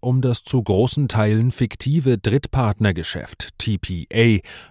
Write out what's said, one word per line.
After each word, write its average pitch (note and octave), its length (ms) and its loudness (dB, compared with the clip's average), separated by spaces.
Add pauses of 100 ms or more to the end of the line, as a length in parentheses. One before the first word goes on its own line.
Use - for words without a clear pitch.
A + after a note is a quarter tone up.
um B2+ 200 0
das B2 220 0
zu B2+ 180 0
großen A2+ 460 2
Teilen A2 460 2
fiktive C3 640 0
Drittpartnergeschäft, G#2 1400 -2
T G#2+ 200 -4
P F2 360 -8
A, A2+ 320 4 (260)